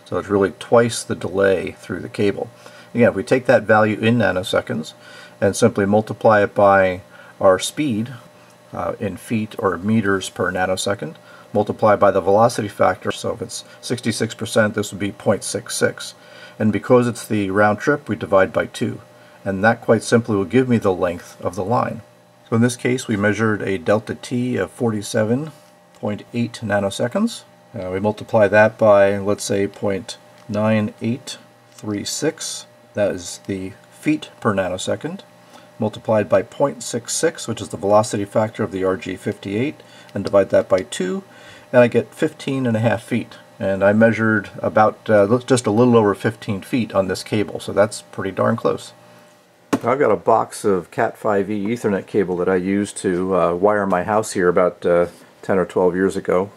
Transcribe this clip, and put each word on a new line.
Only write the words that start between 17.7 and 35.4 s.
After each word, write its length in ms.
trip, 300
we 80
divide 340
by 140
two. 340
And 180
that 160
quite 240
simply 320
will 80
give 240
me 120
the 120
length 480
of 160
the 80
line. 380
So 60
in 60
this 140
case, 320
we 100
measured 460
a 160
delta 340
T 420
of 140
forty-seven 840
point 360
eight 300
nanoseconds. 800
Uh, 160
we 100
multiply 480
that 300
by, 400
let's 260
say, 220
point 520
nine 540
eight 380
three 340
six. 640
That 180
is 360
the 260
feet 380
per 140
nanosecond, 680